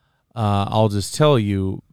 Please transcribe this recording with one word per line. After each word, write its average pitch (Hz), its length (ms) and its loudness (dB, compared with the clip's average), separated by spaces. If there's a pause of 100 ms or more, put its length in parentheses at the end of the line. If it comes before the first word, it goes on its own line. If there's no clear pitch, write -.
(360)
uh, 101 340 0
I'll 110 200 2
just 101 240 -4
tell 147 240 4
you, 98 560 -2